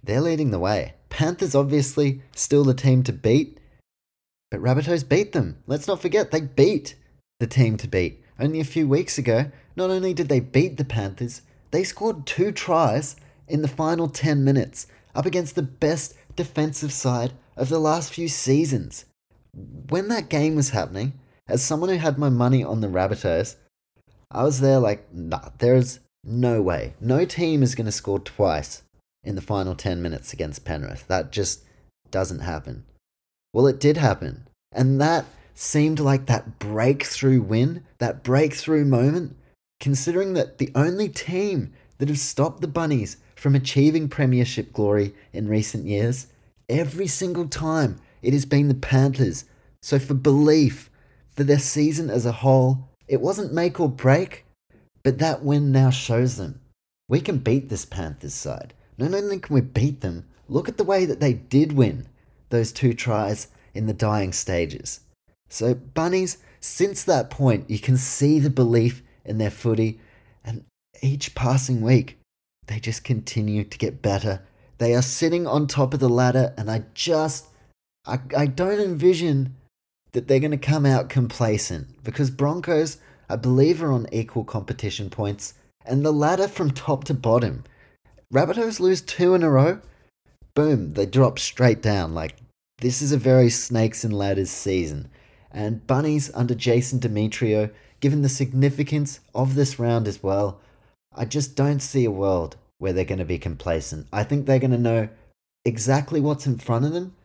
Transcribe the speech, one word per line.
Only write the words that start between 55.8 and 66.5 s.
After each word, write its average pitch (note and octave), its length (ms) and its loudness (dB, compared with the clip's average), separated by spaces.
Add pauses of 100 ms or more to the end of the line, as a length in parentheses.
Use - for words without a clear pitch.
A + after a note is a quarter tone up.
shows B2 480 0
them. E2+ 240 -10 (480)
We C#3 100 2
can D3 200 -2
beat C3+ 280 0
this - 180 -8
Panthers D2+ 480 -10
side. - 400 -10 (240)
Not D3+ 160 -2
only G3+ 260 -4
can - 140 -6
we C3 80 6
beat C3 400 0
them, E2+ 240 -8 (220)
look - 220 -2
at A#3 80 -12
the G#3 80 0
way F#3 200 2
that D#3 140 -4
they C#3 140 2
did D3 400 2
win G#2 340 2 (420)
those A#2 220 0
two B2 220 0
tries G#2+ 540 -4 (260)
in G#2+ 140 -4
the A2 60 -2
dying G#2 380 0
stages. E2+ 720 -4 (480)
So A#2+ 240 0
Bunnies, F3 640 -2 (240)